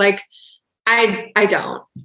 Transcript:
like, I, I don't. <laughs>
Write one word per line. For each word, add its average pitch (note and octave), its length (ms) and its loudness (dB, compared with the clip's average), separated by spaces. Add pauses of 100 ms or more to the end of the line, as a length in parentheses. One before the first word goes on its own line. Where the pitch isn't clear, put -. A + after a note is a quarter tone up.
like, G3 200 2 (640)
I, A3+ 480 0
I G#3 120 2
don't. D#3 420 -4
<laughs> - 40 -20 (120)